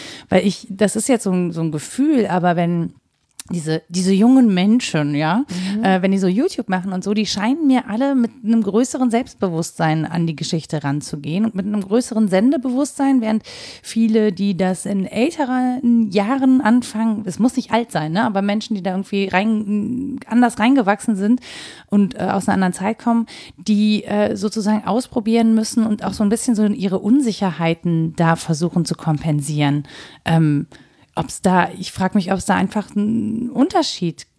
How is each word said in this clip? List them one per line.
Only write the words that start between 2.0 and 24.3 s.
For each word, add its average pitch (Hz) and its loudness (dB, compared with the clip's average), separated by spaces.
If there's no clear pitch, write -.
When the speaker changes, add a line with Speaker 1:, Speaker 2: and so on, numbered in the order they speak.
Speaker 1:
aber 175 0
wenn 170 -2
diese, 160 -4
diese 185 0
jungen 233 6
Menschen, 180 2
ja, 160 0
Speaker 2:
Mhm. 220 -4
Speaker 1:
äh, 190 4
wenn 190 2
die 190 2
so 190 2
YouTube 233 -2
machen 185 -4
und 185 -6
so, 202 -2
die 214 0
scheinen 262 0
mir 262 2
alle 269 0
mit 240 2
einem 226 2
größeren 247 0
Selbstbewusstsein 165 -2
an 165 -2
die 160 -2
Geschichte 156 -4
ranzugehen 147 -4
und 214 -2
mit 190 -4
einem 208 -4
größeren 214 0
Sendebewusstsein, 262 0
während 220 -2
viele, 220 2
die 190 -2
das 185 -2
in 196 -2
älteren 247 0
Jahren 262 2
anfangen, 220 0
es 185 -8
muss 240 2
nicht - -4
alt 233 0
sein, 156 -2
ne, 208 0
aber 196 -2
Menschen, 208 -2
die 180 -8
da 190 -4
irgendwie 196 -2
rein, 214 -2
anders 240 2
reingewachsen 214 2
sind 208 2
und, 202 2
äh, - -10
aus 196 0
einer 202 4
anderen 185 2
Zeit 208 -4
kommen, 233 0
die, 214 2
äh, 208 0